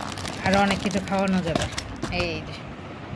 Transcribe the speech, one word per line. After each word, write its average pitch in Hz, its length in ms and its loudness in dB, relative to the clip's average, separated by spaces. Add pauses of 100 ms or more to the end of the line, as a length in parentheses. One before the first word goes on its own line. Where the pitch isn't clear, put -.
(440)
আরও 190 160 6
অনেক 196 180 4
কিছু 196 200 0 (100)
খাওয়ানো 190 340 4
যাবে। 170 240 0 (500)
এই 170 240 0
যে 156 120 -10 (640)